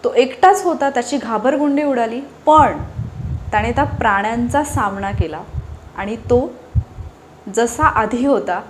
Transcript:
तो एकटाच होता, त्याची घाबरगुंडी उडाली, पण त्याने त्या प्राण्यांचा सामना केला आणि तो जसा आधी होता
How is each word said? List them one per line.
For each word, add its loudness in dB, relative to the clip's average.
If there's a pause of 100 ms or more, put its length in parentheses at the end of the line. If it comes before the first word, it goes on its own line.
तो 0
एकटाच 4
होता, 0
त्याची -2
घाबरगुंडी 0
उडाली, 0 (260)
पण 6 (720)
त्याने 0
त्या 2
प्राण्यांचा 0
सामना -4
केला -4 (540)
आणि -6
तो 0 (1000)
जसा 0
आधी 2
होता 0